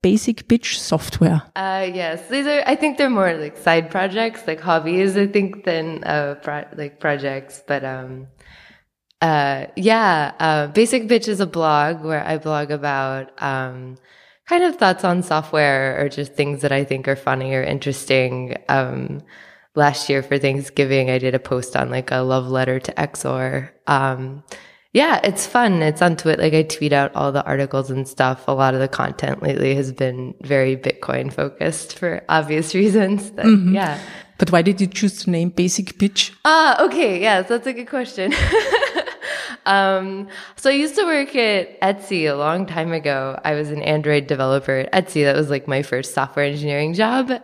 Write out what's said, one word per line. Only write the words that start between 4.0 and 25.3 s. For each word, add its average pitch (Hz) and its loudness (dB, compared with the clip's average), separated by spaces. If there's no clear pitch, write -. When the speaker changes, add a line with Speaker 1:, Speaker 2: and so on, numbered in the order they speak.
Speaker 2:
like 160 -4
hobbies, 175 2
I 202 4
think, 196 -2
than, 160 -4
uh, 143 -2
pro-, 147 -6
like 147 -10
projects. 139 -4
But, 135 -2
um, 131 -10
uh, 143 0
yeah, 190 4
uh, 151 2
Basic 226 2
Bitch 220 2
is 202 -2
a 196 2
blog 156 0
where 156 -4
I 156 -2
blog 147 -2
about, 135 -4
um, 127 -6
kind 349 2
of 339 0
thoughts 190 2
on 180 2
software 143 2
or 143 0
just 139 -8
things 143 -2
that 139 2
I 139 2
think 135 -4
are 139 2
funny 131 -2
or 131 0
interesting. 127 -2
Um, 131 -2
last 147 0
year 139 2
for 139 -2
Thanksgiving, 135 0
I 127 2
did 127 0
a 131 0
post 127 -4
on, 127 0
like, 127 -4
a 131 0
love 127 0
letter 131 0
to - -6
Exor. 135 -4
Um, 135 -2
yeah, 285 4
it's 196 -2